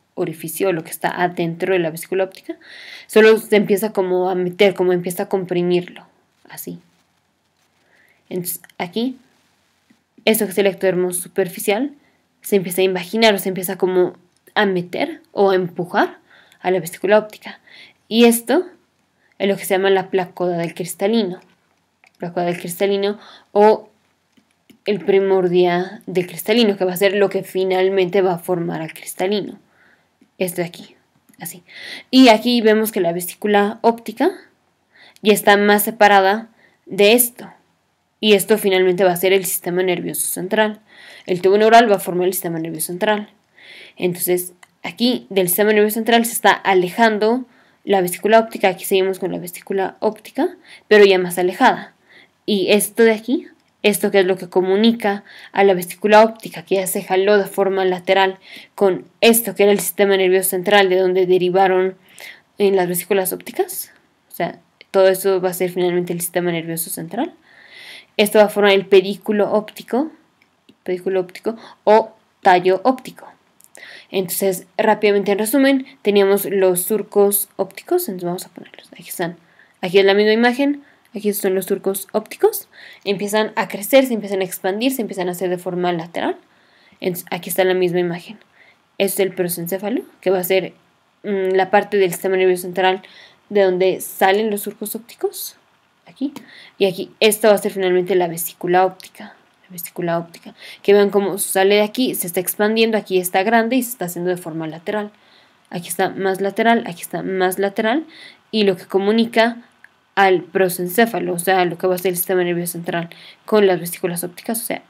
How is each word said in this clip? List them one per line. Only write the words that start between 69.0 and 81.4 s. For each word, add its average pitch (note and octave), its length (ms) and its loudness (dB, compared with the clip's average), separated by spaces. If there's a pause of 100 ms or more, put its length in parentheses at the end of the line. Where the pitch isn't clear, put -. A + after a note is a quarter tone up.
óptico, A3+ 600 -4 (760)
pedículo F#3 360 -4
óptico G3 360 -8 (260)
o A3 300 4 (300)
tallo F#3 420 4
óptico. - 420 -4 (840)
Entonces, F#3 560 -4 (100)
rápidamente G#3 560 2
en F#3+ 60 -2
resumen, C4+ 480 2 (160)
teníamos G3+ 420 2
los F#3 380 0
surcos G3+ 720 0
ópticos, E4+ 520 -4
entonces F3+ 180 -8
vamos F3 200 -8
a - 40 -20
ponerlos, - 420 -20
aquí - 160 -20
están. E3+ 280 -8 (440)
Aquí F#3 180 0
es G3 60 4
la G3 100 4
misma G#3+ 180 4
imagen, B3 520 0 (280)
aquí G#3 200 -4
son G3 240 -2